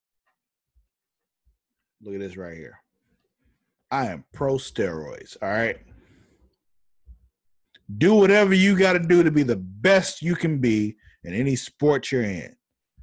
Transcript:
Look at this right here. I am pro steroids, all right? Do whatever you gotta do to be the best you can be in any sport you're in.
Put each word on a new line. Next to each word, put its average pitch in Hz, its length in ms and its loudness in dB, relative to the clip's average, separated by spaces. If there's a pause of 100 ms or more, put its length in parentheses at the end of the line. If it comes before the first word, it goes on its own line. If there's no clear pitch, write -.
(2000)
Look 104 140 -12
at 98 60 -8
this 92 160 -14
right 87 200 -14
here. 71 260 -20 (1080)
I 131 180 -2
am 82 260 -10
pro 139 220 -2
steroids, 82 840 -6
all 101 80 -6
right? 110 300 -2 (2250)
Do 185 180 4
whatever 196 380 6
you 190 240 4
gotta 185 220 4
do 170 240 4
to 160 80 2
be 147 120 2
the 120 120 0
best 107 680 0
you 165 140 -2
can 160 240 -2
be 107 380 0 (260)
in 85 100 -12
any 127 220 -2
sport 143 560 -2
you're 127 100 -2
in. 95 360 -8 (460)